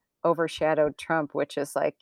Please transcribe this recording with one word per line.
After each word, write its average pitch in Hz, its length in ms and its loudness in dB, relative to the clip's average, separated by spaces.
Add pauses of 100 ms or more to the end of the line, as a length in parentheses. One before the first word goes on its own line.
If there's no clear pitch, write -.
(240)
overshadowed 156 760 2
Trump, 160 360 -2
which 147 220 -4
is 143 200 -4
like, 151 260 0